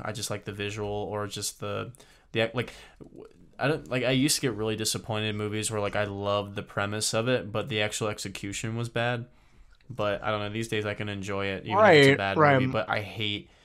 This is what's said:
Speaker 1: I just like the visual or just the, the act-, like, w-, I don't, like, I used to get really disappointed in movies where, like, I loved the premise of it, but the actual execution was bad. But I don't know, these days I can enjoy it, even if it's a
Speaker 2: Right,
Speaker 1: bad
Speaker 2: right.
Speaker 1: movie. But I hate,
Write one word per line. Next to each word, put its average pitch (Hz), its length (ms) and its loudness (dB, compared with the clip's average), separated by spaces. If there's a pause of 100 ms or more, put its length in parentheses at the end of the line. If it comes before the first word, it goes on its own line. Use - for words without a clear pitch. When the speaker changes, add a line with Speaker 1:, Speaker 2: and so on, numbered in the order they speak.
Speaker 1:
I 110 100 -6
just 104 180 -8
like 104 140 -8
the 107 80 -10
visual 104 380 -6
or 104 360 -4
just - 340 -8
the, 104 320 -6 (400)
the 113 100 2
act-, 113 120 0
like, 120 200 -4 (280)
w-, - 240 -20 (320)
I 127 100 0
don't, 143 200 -2
like, 123 160 -2
I 123 60 2
used 135 240 4
to - 80 -4
get 131 100 0
really 107 240 -2
disappointed 107 520 -2
in 107 100 -2
movies 107 320 -2
where, 107 100 -2
like, 101 160 -2
I 104 80 2
loved 101 500 -2
the 101 80 -6
premise 104 520 -2
of 113 140 0
it, 107 220 0
but 107 200 -4
the 107 100 0
actual 104 280 -2
execution 104 680 -6
was 117 140 -4
bad. 120 340 -2 (640)
But 104 340 -2
I 107 80 -2
don't 107 100 0
know, 104 100 -4
these 113 180 -4
days 107 160 -2
I 104 80 -2
can 104 160 -6
enjoy 98 380 -4
it, 98 180 -4
even - 140 0
if 208 160 10
it's 143 140 12
a - 20 8
Speaker 2:
Right, 139 80 6
Speaker 1:
bad 190 180 2
Speaker 2:
right. 147 240 8
Speaker 1:
movie. 131 120 2
But 110 180 0
I 107 100 0
hate, 104 480 -6 (160)